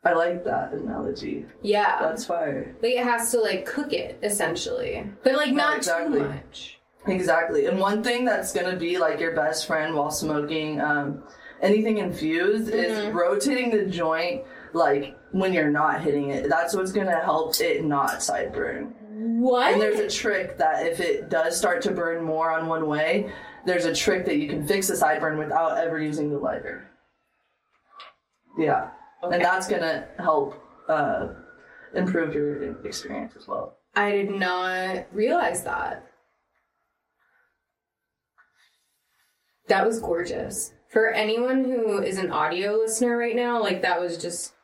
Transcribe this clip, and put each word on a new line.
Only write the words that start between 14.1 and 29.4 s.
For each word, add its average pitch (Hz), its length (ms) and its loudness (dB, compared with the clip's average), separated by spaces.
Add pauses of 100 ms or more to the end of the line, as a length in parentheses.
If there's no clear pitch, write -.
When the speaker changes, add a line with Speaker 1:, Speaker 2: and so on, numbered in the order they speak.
Speaker 1:
like, 143 440 2 (140)
when 190 220 2
you're 156 180 4
not 147 320 2
hitting 143 280 0
it. 131 180 -2
That's - 260 2
what's 190 180 -2
gonna 185 300 2
help 160 380 0
it 160 240 0
not 147 380 0
sideburn. - 720 -4 (460)
Speaker 2:
What? 254 320 4
Speaker 1:
And 208 80 4
there's 214 180 2
a 208 80 0
trick - 500 -2
that 160 280 2
if 170 140 -2
it 165 280 0
does 165 280 0
start 175 260 2
to 202 80 0
burn 165 340 -2
more 160 260 0
on 160 180 0
one 160 180 0
way, 156 440 0 (360)
there's 175 180 2
a 165 100 0
trick 185 320 2
that 160 120 0
you 147 100 -2
can 151 180 -4
fix 196 220 0
the - 80 0
sideburn 156 420 2
without 156 400 0
ever 160 220 0
using 151 300 -2
the 143 80 -2
lighter. - 500 -6 (1700)
Yeah. 143 320 2 (320)
And - 120 0
Speaker 2:
Okay. 175 80 4